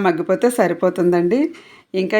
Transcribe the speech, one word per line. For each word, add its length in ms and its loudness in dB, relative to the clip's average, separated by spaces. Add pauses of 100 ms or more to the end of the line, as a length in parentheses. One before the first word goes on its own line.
మగ్గిపోతే 440 0 (100)
సరిపోతుందండి. 800 0 (640)
ఇంకా 180 0